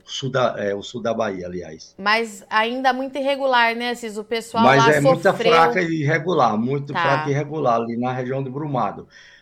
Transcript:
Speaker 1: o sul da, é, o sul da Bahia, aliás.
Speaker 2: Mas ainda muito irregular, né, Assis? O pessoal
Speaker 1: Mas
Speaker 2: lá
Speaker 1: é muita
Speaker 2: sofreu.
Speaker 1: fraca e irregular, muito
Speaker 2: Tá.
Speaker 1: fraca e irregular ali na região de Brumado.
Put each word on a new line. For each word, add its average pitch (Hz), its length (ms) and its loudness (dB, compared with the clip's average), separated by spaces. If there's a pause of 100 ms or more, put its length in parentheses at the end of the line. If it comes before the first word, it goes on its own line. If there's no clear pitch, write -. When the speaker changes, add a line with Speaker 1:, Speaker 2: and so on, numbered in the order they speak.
Speaker 1:
o - 40 -20
sul 135 200 -6
da, 123 300 0
é, 101 160 -2
o 98 80 -8
sul 117 180 -12
da 113 100 -2
Bahia, 101 360 -4
aliás. 85 500 -14
Speaker 2:
Mas 208 520 -4
ainda 247 440 0
muito 269 240 -6
irregular, 262 580 2
né, 240 140 -4
Assis? 233 260 -8
O 214 80 -8
pessoal 226 400 -2
Speaker 1:
Mas 139 220 6
Speaker 2:
lá 151 80 6
Speaker 1:
é 147 80 4
muita - 300 4
Speaker 2:
sofreu. 180 220 2
Speaker 1:
fraca 165 280 4
e 165 200 -2
irregular, 151 540 2
muito 139 380 -2
Speaker 2:
Tá. 180 80 -2
Speaker 1:
fraca 156 280 0
e 139 40 0
irregular 143 480 0
ali 117 160 -6
na 123 160 -2
região 131 300 -4
de 131 60 -8
Brumado. 127 580 -4 (340)